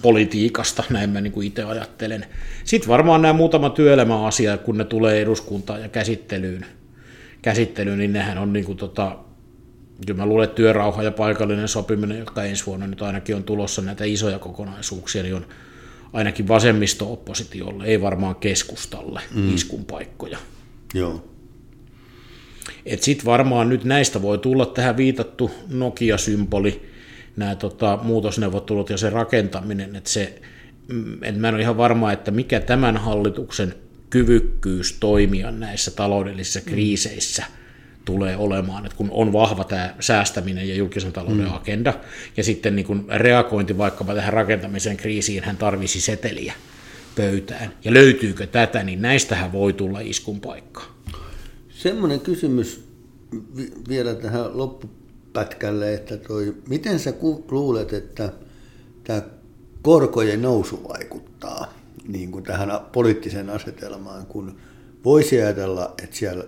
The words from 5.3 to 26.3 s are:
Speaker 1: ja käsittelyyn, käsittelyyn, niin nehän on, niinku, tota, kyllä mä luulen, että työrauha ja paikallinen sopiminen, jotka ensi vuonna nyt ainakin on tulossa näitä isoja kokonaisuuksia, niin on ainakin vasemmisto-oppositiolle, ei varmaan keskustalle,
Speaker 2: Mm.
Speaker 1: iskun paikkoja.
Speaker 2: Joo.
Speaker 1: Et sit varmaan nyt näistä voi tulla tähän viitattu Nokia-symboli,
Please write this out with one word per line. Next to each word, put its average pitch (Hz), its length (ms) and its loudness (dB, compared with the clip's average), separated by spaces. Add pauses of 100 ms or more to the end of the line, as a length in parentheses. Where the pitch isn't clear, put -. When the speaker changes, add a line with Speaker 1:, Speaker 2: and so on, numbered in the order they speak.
Speaker 1:
ja 107 80 -12
käsittelyyn, 98 760 -4 (760)
käsittelyyn, 104 580 0
niin 101 140 2
nehän 101 240 -2
on, 101 160 0
niinku, 98 220 -2
tota, 95 440 -4 (880)
kyllä 98 100 -2
mä 98 80 -2
luulen, 110 180 4
että 107 120 0
työrauha 107 480 4
ja 107 80 0
paikallinen 107 560 0
sopiminen, 104 520 -2
jotka 110 240 -8
ensi 98 220 -6
vuonna 98 220 -6
nyt 95 140 -8
ainakin 101 340 -4
on 98 80 -4
tulossa 101 380 -4
näitä 95 240 -6
isoja 104 340 -2
kokonaisuuksia, 95 840 -8
niin 92 120 -4
on 90 100 -6 (680)
ainakin 107 340 0
vasemmisto-oppositiolle, 101 1400 2
ei 107 160 4
varmaan 95 340 -2
keskustalle, - 840 -6 (140)
Speaker 2:
Mm. 98 200 2
Speaker 1:
iskun - 300 -6
paikkoja. - 520 -12 (560)
Speaker 2:
Joo. 85 320 -4 (1600)
Speaker 1:
Et 113 180 -4
sit 139 220 0
varmaan 120 440 4
nyt 120 140 2
näistä 131 380 2
voi 101 160 2
tulla 131 280 2
tähän 120 320 0
viitattu 131 540 0 (160)
Nokia-symboli, 104 1120 0 (540)